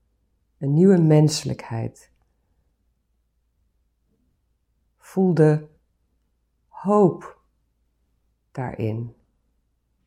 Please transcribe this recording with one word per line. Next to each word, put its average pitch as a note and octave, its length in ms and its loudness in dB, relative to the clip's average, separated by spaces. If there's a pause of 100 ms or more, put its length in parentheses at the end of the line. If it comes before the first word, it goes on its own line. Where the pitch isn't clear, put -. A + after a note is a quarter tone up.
(580)
een C#3+ 160 -6
nieuwe F#3 240 4
menselijkheid. D3 1120 0 (2750)
Voel F#3+ 360 -4
de D#3 340 2 (1000)
hoop - 720 -2 (1120)
daarin. A#2 640 -8 (920)